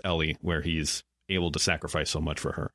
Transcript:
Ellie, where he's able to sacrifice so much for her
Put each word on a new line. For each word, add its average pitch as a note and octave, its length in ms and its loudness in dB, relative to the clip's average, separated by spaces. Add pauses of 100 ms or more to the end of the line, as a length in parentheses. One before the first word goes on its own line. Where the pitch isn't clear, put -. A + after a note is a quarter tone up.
Ellie, E2 380 2
where D#2+ 200 0
he's D#2+ 400 -2 (260)
able F2 220 2
to - 80 0
sacrifice D#2+ 520 0
so D#2 100 -2
much D#2 180 0
for - 140 -2
her - 220 -4